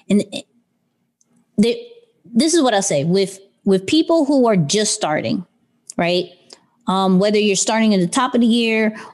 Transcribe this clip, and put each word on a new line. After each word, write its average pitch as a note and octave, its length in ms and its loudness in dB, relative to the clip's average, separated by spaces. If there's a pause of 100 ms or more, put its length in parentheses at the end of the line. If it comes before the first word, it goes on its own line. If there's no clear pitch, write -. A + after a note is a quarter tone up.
and G3+ 160 2 (1300)
the, A#3 260 0 (500)
this D4 220 0
is E4 80 2
what B3 120 2
I G3 60 2
say, D#3 220 -2
with, F#3 380 -2 (240)
with F#3+ 240 0
people D#4+ 360 2
who C4+ 220 2
are A3 100 2
just F#3+ 380 0
starting, D#3+ 500 -4 (520)
right? F3 340 -2 (560)
Um, F#3+ 320 0
whether G#3+ 200 2
you're G#3 180 2
starting A3 360 0
at G3 60 2
the F3 80 2
top B3+ 300 -2
of A#3 40 2
the A#3+ 60 4
year A3 500 0 (180)